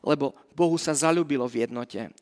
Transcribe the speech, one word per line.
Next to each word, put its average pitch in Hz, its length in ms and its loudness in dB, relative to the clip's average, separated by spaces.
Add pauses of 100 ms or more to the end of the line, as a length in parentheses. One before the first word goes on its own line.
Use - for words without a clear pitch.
Lebo 139 320 0 (160)
Bohu 170 320 2
sa 151 160 -2
zaľúbilo 151 480 2
v 120 160 -4
jednote. 120 480 -8 (100)